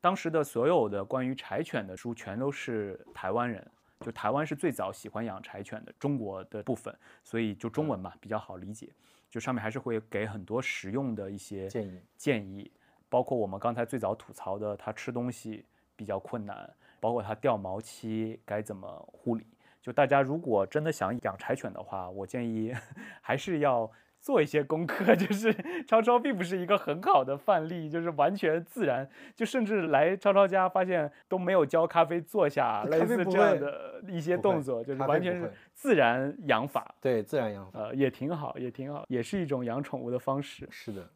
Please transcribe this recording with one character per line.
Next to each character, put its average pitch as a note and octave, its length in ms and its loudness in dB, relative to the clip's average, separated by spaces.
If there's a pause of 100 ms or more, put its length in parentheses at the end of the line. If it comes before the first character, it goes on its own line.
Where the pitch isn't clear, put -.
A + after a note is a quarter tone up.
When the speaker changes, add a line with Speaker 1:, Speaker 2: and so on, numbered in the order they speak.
Speaker 1:
当 F3+ 140 4
时 F3 160 -4
的 D#3+ 120 2
所 B2+ 260 0
有 D#3 200 4
的 G2+ 160 -4
关 B2+ 220 -2
于 C3 80 -2
柴 C3 260 -6
犬 C3+ 240 -4
的 F#2+ 120 -10
书 A#2 180 -6
全 G#2 240 -8
都 C#3 140 -2
是 G#2+ 460 -6 (140)
台 F#2+ 200 -6
湾 A#2+ 180 0
人， G2+ 160 -8 (320)
就 A#2 140 -10
台 - 180 -2
湾 C#3+ 160 0
是 D3+ 80 -4
最 D3 160 -2
早 G2+ 220 -4
喜 - 160 -14
欢 G#2+ 160 -6
养 G#2 180 -8
柴 - 180 -14
犬 G#2+ 240 -12
的 - 140 -20
中 C#3+ 180 0
国 F#2+ 280 -6
的 G#2 180 -8
部 C3 100 -2
分， - 240 -8 (280)
所 A2+ 160 -4
以 A2 120 0
就 G#2+ 160 -6
中 D3+ 200 -2
文 A2+ 100 -2
嘛， F#2 160 -10
Speaker 2:
嗯。 - 60 -20
Speaker 1:
比 - 80 -18
较 G#2+ 100 -2
好 G2 180 -10
理 F#2+ 160 -12
解， - 160 -16 (400)
就 A#2 120 -8
上 C3 120 -4
面 A#2+ 80 -2
还 G#2+ 80 -2
是 A2 80 -6
会 A#2 220 -2 (100)
给 G#2 160 -2
很 G#2 180 -8
多 A2+ 200 -4
实 - 300 -6
用 B2 240 -2
的 G2 120 -6
一 G2+ 80 -8
些 F#2+ 300 -10
Speaker 2:
建 G#2+ 180 -4
议。 F#2 160 -14 (160)
Speaker 1:
建 A2+ 300 0
议， G2 240 -14 (380)
包 B2 160 2
括 C3 120 -2
我 A2+ 80 0
们 F#2+ 140 -6
刚 A#2 160 0
才 A#2+ 100 0
最 B2+ 140 -4
早 G#2+ 160 0
吐 - 180 -18
槽 G2 240 -6
的 G#2 200 -4
它 - 160 -8
吃 - 180 -8
东 A#2+ 200 -4
西 A2 340 -10 (320)
比 A2 80 -12
较 G2 120 -2
困 G2+ 300 -6
难， G2 240 -14 (300)
包 A2 120 0
括 A#2+ 80 0
它 G#2 140 -4
掉 A#2+ 220 2
毛 F#2+ 240 -6
期 A2 640 -6
该 G#2+ 180 -4
怎 G#2+ 120 -10
么 F#2+ 140 -14 (240)
护 - 220 -2
理。 A2 100 -6 (360)
就 B2+ 120 -12
大 C#3 140 4
家 C#3 160 6
如 C#3 160 0
果 A2+ 260 2
真 D3+ 200 -2
的 D#3+ 80 0
想 F#2+ 200 -2 (100)
养 G2 140 -4
柴 - 200 -4
犬 G2+ 160 -8
的 - 100 -10
话， F#2 260 -8
我 F#2+ 160 -8
建 A#2+ 240 -6
议 A2 240 -4 (260)
<laughs> - 220 -16
还 - 160 0
是 E3 220 -2
要 B2 320 4 (300)
做 C4 200 2
一 D3 60 4
些 D3+ 160 2
功 D#3 240 0
课， - 200 -2
<laughs> - 120 8
就 F#3 160 2
是 G#3+ 180 2 (360)
超 A3+ 120 6
超 A#3+ 200 6
并 A#3+ 180 -2
不 F3 60 0
是 F3 120 -2
一 F3+ 80 -2
个 G3 140 4
很 E3 240 -2
好 A3+ 220 6
的 C3+ 120 -2
范 D#3+ 320 2
例， E3 220 -6
就 E3 100 -2
是 E3+ 100 -2
完 D3 220 4
全 E3+ 320 2
自 G#3+ 220 -2
然， C3+ 240 0 (240)
就 A#3 100 -2
甚 A3+ 220 0
至 G3 220 2
来 D#3 280 6
超 G3+ 160 4
超 G3 140 8
家 F#3 220 4
发 F#3 160 4
现 E3+ 260 0 (160)
都 F#3 100 0
没 F#3 160 2
有 E3+ 140 8
教 E3 180 6
咖 E3+ 200 6
啡 E3+ 160 -2
坐 E3+ 280 2
下， A#2 400 2
Speaker 2:
咖 - 20 0
啡 D#3+ 80 4
不 - 100 4
会。 A#3+ 80 2
Speaker 1:
类 G#3 80 2
似 - 0 -
这 F#3 160 4
样 G3 180 6
的 - 480 -6
一 F3+ 140 -4
些 F3 180 2
动 F#3+ 240 2
作， B2 220 -2
Speaker 2:
不 - 0 -
会。 - 0 -
Speaker 1:
就 C3+ 100 -4
是 C3+ 80 -2
完 C#3+ 180 4
全 F3+ 140 -2
是 F3 180 -6 (220)
自 B3+ 220 4
然 C3 360 4 (120)
养 B2+ 240 2
法。 - 140 -4
Speaker 2:
咖 - 60 -16
啡 - 60 -20
不 - 0 -
会。 - 60 -20 (140)
对， A2 100 2
自 D3+ 120 -4
然 A2+ 160 0
养 G2 200 -12
法。 A#2 80 -10
Speaker 1:
呃， G#2+ 120 -6
也 C3+ 160 4
挺 C3+ 220 -4
好， D3 260 -6
也 B2 140 -8
挺 C3+ 220 -10
好， C#3+ 160 -10
也 B2 120 0
是 F3+ 220 -2
一 - 20 0
种 C3+ 200 -2
养 A#2+ 180 -2
宠 C3+ 180 -6
物 A#2+ 120 -4
的 B2 40 -2
方 C3+ 240 0
式。 - 300 -10
Speaker 2:
是 - 220 -14
的。 F#2+ 120 -10 (120)